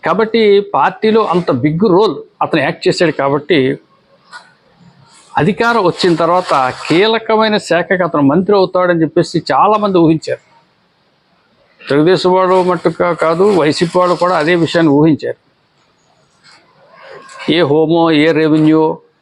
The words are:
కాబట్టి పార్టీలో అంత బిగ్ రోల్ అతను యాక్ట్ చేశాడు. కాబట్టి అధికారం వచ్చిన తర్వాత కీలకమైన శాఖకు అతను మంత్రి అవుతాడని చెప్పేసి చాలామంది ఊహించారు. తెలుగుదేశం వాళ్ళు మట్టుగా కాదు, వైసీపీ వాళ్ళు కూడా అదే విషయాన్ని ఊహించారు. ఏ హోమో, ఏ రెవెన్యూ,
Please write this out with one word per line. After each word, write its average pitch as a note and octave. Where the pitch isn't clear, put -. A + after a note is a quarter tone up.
కాబట్టి G#3
పార్టీలో G#3
అంత F3
బిగ్ D#3
రోల్ F#3
అతను D#3
యాక్ట్ E3
చేశాడు. E3+
కాబట్టి C#3
అధికారం A3
వచ్చిన F3
తర్వాత E3
కీలకమైన A3
శాఖకు F3+
అతను D#3
మంత్రి F3
అవుతాడని F3+
చెప్పేసి D#3
చాలామంది G3
ఊహించారు. D#3+
తెలుగుదేశం E3
వాళ్ళు F#3
మట్టుగా F3
కాదు, E3+
వైసీపీ E3
వాళ్ళు F3+
కూడా F3+
అదే D#3+
విషయాన్ని E3
ఊహించారు. C#3+
ఏ D#3+
హోమో, D#3+
ఏ D#3
రెవెన్యూ, D#3